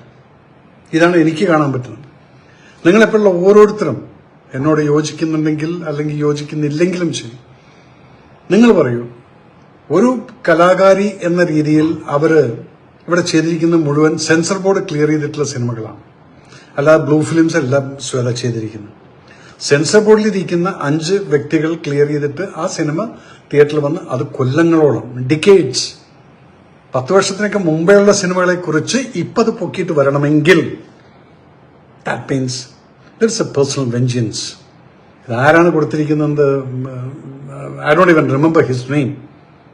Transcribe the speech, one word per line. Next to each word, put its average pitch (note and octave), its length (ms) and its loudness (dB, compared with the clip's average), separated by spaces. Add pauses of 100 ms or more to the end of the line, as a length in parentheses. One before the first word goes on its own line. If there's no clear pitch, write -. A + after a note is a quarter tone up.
(920)
ഇതാണ് E3+ 240 4
എനിക്ക് D#3+ 300 2
കാണാൻ D3+ 260 2
പറ്റുന്നത്. - 320 -10 (800)
നിങ്ങളെപ്പോലുള്ള G#3 440 4
ഓരോരുത്തരും F#3 760 4 (460)
എന്നോട് D3+ 280 0
യോജിക്കുന്നുണ്ടെങ്കിൽ D#3 1040 -2
അല്ലെങ്കിൽ D3+ 300 -6
യോജിക്കുന്നില്ലെങ്കിലും D3 960 -2
ശരി, A#2 240 -12 (1120)
നിങ്ങൾ A3+ 200 6
പറയൂ, B2 360 0 (840)
ഒരു A3+ 300 2 (280)
കലാകാരി F#3 640 4 (120)
എന്ന F3 200 0
രീതിയിൽ D#3 540 0 (100)
അവര് D3 460 2 (540)
ഇവിടെ F3 140 0
ചെയ്തിരിക്കുന്ന E3 540 0
മുഴുവൻ D#3 420 0
സെൻസർ E3 400 -2
ബോർഡ് F#3 320 -2
ക്ലിയർ D3+ 180 0
ചെയ്തിട്ടുള്ള C#3+ 380 -2
സിനിമകളാണ്, A2+ 520 -8 (800)
അല്ലാതെ D3+ 260 4
ബ്ലൂ D3+ 180 2
ഫിലിംസ് D#3+ 360 0
അല്ല C3+ 400 -2
ശ്വേത B2 340 -4
ചെയ്തിരിക്കുന്നത്. A2 580 -8 (720)
സെൻസർ D#3 380 2
ബോർഡിൽ G#3+ 280 4
ഇരിക്കുന്ന F3+ 540 -2
അഞ്ച് D#3 320 -2
വ്യക്തികൾ D#3 640 -2
ക്ലിയർ D3 320 -2
ചെയ്തിട്ട് D3 340 -4 (160)
ആ E3+ 100 -4
സിനിമ E3 420 -4 (440)
തിയേറ്ററിൽ D3 260 4
വന്ന് C#3+ 200 -2 (100)
അത് B2+ 140 -4
കൊല്ലങ്ങളോളം, C3 1040 0
ഡിക്കേഡ്സ്, D#3 680 2 (1000)
പത്ത് C3 180 -4
വർഷത്തിനൊക്കെ G3 460 0
മുമ്പേ E3+ 360 2
ഉള്ള G3+ 160 6
സിനിമകളെ F3+ 440 0
കുറിച്ച് D#3 420 -2 (180)
ഇപ്പൊ F3 280 -2
അത് A3+ 60 -2
പൊക്കിയിട്ട് F3+ 440 -4
വരണമെങ്കിൽ D3 840 2 (1300)
that C3 260 -6
means C3 160 -4 (680)
there A3+ 140 2
is D#3 120 -2
a - 40 -12
personal C3+ 440 -2
vengeance. A#2+ 680 -4 (640)
ഇതാരാണ് D3+ 420 2
കൊടുത്തിരിക്കുന്നത്? D3 880 0
ഉം, B2+ 280 -8 (1080)
I D#3 60 2
don't F3 180 6
even C3+ 160 2
remember D#3 300 2
his B2+ 340 -4
name. B2+ 160 -2 (640)